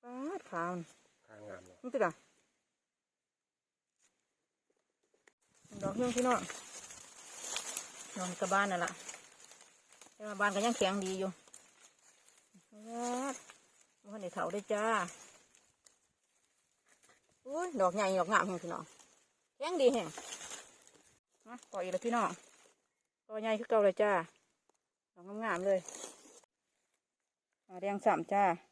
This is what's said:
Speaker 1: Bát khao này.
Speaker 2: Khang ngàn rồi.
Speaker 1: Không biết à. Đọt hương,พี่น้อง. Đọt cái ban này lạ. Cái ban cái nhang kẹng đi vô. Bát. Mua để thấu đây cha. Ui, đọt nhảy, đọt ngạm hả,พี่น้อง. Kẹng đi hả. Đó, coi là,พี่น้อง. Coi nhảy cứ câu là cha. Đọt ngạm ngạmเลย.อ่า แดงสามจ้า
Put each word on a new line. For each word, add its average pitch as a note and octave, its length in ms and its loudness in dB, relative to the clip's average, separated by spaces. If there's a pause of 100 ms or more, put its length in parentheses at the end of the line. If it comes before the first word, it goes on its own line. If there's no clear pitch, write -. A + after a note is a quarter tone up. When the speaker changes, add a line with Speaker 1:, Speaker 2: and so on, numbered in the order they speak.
Speaker 1:
Bát C4 440 -6
khao F3 300 -2
này. F3 80 -4 (440)
Speaker 2:
Khang G#2 200 -18
ngàn F#2 180 -12
rồi. F2+ 160 -20
Speaker 1:
Không B3+ 100 -10
biết B3+ 100 2
à. F3 100 4 (3750)
Đọt G3 160 -2
hương, B3 180 0
พี่ - 20 2 (100)
น้ - 60 4
อ - 40 4
ง. - 40 0 (1700)
Đọt F#3 120 -4 (120)
cái F#3+ 120 -2
ban G3+ 180 4
này F3+ 100 0
lạ. E3+ 100 0 (1300)
Cái G#3+ 180 -10
ban G3+ 180 4
cái G3+ 100 2
nhang A#3 160 4
kẹng G3 200 4
đi F#3+ 220 -2
vô. F#3+ 80 0 (1400)
Bát. A#3+ 640 -4 (680)
Mua G3+ 140 -12
để F#3+ 120 -6
thấu F3 220 -2
đây G3+ 100 -4
cha. G#3 460 0 (2250)
Ui, E4 300 -4
đọt F#3 220 4
nhảy, F#3+ 220 2
đọt F3 120 2
ngạm G3 200 4
hả, F3+ 120 -2
พี่ - 120 -12
น้ - 40 -4
อ - 40 -6
ง. D#3+ 40 -12 (720)
Kẹng E4 180 -2
đi C4 120 8
hả. A#3 160 2 (1400)
Đó, A#3+ 120 -16 (140)
coi F#3 200 -4
là, F3+ 120 -2
พี่ A#3 120 0
น้ - 60 4
อ G3 60 4
ง. - 40 -2 (960)
Coi A3 140 -8
nhảy A3 160 2
cứ A3 60 -2
câu A3+ 200 6
là G3 80 8
cha. G3 340 4 (880)
Đọt F3 100 -20
ngạm G3+ 160 -8
ngạm F#3 240 0
เ G3 40 2
ล - 80 6
ย. F3+ 40 0 (1900)
อ่ - 40 -16
า - 80 -12
แ - 20 -8
ด - 20 -2 (100)
ง - 100 -2
ส - 60 8
า - 60 8
ม - 20 0 (120)
จ้ - 100 0
า - 20 8 (280)